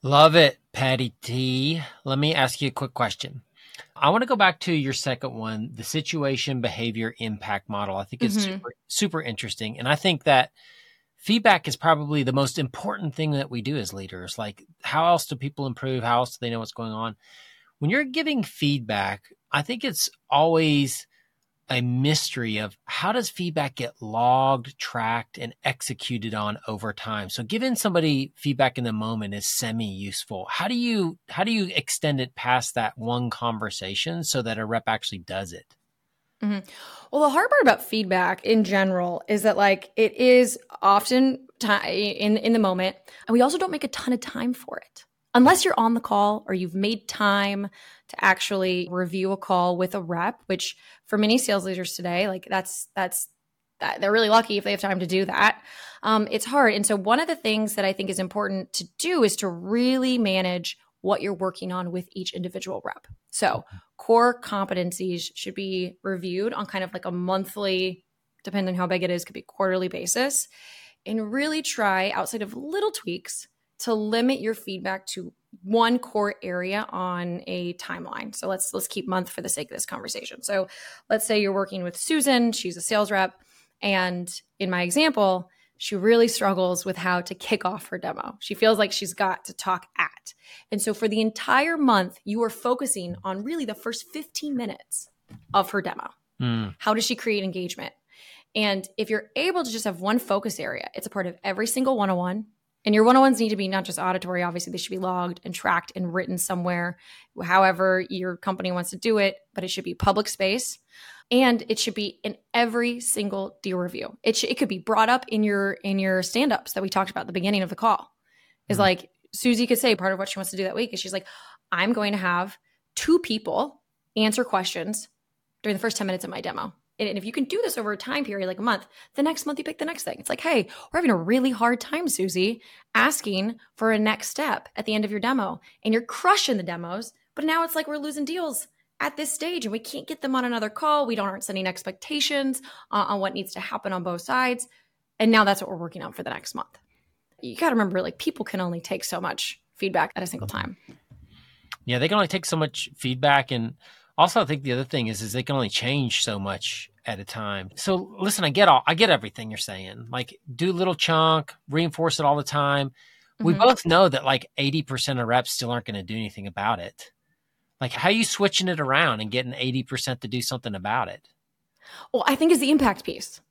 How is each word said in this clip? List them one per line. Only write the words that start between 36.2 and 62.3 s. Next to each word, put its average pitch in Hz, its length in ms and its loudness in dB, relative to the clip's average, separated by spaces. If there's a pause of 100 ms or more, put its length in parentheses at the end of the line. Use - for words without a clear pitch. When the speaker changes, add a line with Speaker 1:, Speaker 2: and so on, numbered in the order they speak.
Speaker 2:
Mm-hmm. 202 260 -4 (420)
Well, 294 120 2
the 294 80 6
hard 349 180 2
part 587 140 6
about 233 200 6
feedback 185 600 0
in 220 200 4
general 185 600 0
is 208 180 0
that, 214 120 4
like, 196 400 4
it 220 200 4
is 247 420 8 (240)
often 254 640 4 (140)
ti-, 208 500 0
in, 214 260 2
in 226 160 2
the 233 60 6
moment, 190 380 2 (300)
and 220 60 0
we 240 80 6
also 285 160 6
don't 370 140 0
make 302 140 -4
a - 40 -2
ton - 240 -4
of 247 80 0
time 240 320 -4
for - 240 -10
it. - 300 -18 (300)
Unless 269 280 8
you're 370 140 2
on 226 160 4
the 226 60 0
call 208 460 2
or 190 80 -2
you've 180 220 -4
made 208 320 -2
time 202 600 0 (400)
to - 160 -6
actually 185 640 2
review 185 440 -2
a 196 40 -2
call 180 400 2
with 185 200 -2
a 190 60 -4
rep, 175 440 -4
which - 300 -4 (300)
for 214 120 0
many 214 200 4
sales 202 260 0
leaders 185 300 -6
today, 180 340 -2
like, 190 200 -6
that's, - 460 -4
that's, 185 340 -4 (520)
that, - 200 -4
they're 202 120 2
really 220 160 4
lucky 220 300 4
if 196 60 -6
they 202 60 -2
have 202 100 -2
time 190 200 -2
to 180 80 -4
do 190 160 2
that. 202 360 4 (440)
Um, 214 260 2
it's - 140 -2
hard. 240 300 4
And 202 120 0
so 214 80 2
one 208 240 2
of 320 80 0
the 330 80 -2
things 214 400 -2
that 196 100 0
I 190 80 2
think 196 180 -4
is 190 100 -4
important 190 540 -4
to 180 100 -4 (140)
do 330 260 2
is 196 120 4
to 202 120 -2
really 247 720 2
manage 185 600 0 (220)
what 196 200 0
you're 190 140 -4
working 185 380 -6
on 180 180 -6
with 180 220 -8
each 185 200 -8